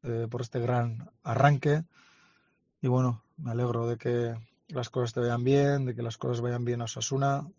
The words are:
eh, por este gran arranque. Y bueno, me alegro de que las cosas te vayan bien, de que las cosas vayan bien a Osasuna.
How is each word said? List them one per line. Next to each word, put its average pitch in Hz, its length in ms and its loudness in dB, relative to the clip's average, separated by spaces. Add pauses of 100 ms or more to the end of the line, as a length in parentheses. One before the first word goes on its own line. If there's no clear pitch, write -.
eh, 117 280 -2
por 117 120 -6
este 120 180 -4
gran 120 500 0 (120)
arranque. 143 600 4 (1000)
Y 131 60 0
bueno, 123 340 2 (160)
me 127 140 -6
alegro 117 340 0
de 117 100 -2
que 120 380 -2 (340)
las 127 220 -6
cosas 120 240 -2
te 127 60 -2
vayan 120 240 0
bien, 139 420 4
de 123 80 -4
que 117 80 -6
las 113 160 -6
cosas 120 240 -2
vayan 120 240 -2
bien 120 160 -2
a - 20 -4
Osasuna. 139 640 -2 (100)